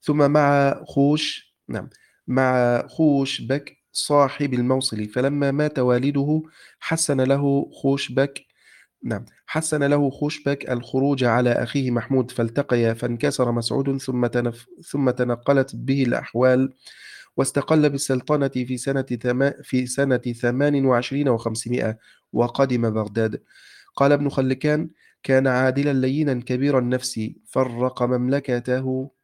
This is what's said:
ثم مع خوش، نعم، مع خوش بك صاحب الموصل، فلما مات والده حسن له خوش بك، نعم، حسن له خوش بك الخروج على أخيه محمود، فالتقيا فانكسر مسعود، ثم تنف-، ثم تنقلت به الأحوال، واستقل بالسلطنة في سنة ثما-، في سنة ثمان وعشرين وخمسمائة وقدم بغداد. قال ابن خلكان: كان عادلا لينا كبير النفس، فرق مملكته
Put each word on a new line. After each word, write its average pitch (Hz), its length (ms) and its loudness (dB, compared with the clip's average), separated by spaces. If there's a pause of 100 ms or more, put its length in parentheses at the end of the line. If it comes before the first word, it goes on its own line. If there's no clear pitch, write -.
ثم 147 300 2
مع 143 540 2
خوش، - 680 -2 (120)
نعم، 110 220 -8 (380)
مع 127 600 2
خوش 139 540 0
بك 131 360 -6 (140)
صاحب 143 600 0
الموصل، 123 520 0
فلما 139 460 -2
مات 151 280 -2
والده 139 640 0 (360)
حسن 147 420 -2
له 139 500 2
خوش 139 400 -2
بك، 139 340 -2 (580)
نعم، 110 220 -4 (200)
حسن 156 380 -2
له 143 260 2
خوش 143 340 -6
بك 143 280 -4
الخروج 131 520 0
على 123 280 4
أخيه 127 400 0
محمود، 123 400 0
فالتقيا 117 600 0
فانكسر 120 580 -2
مسعود، 131 460 -2
ثم 123 300 -2
تنف-، 120 400 -2 (180)
ثم 139 240 0
تنقلت 123 680 0
به 131 280 0
الأحوال، 127 720 2 (640)
واستقل 147 520 2
بالسلطنة 139 580 0
في 127 300 -4
سنة 139 240 -2 (220)
ثما-، 127 400 0
في 127 220 -2
سنة 135 320 0
ثمان 127 680 0
وعشرين 135 440 0
وخمسمائة 113 680 -2 (360)
وقدم 120 560 0
بغداد. 107 540 -2 (520)
قال 139 160 4
ابن 147 180 2
خلكان: 143 600 0 (340)
كان 131 240 4
عادلا 131 460 2
لينا 135 400 0
كبير 127 460 0
النفس، 123 400 -2 (260)
فرق 127 580 -2
مملكته 131 1080 -2 (120)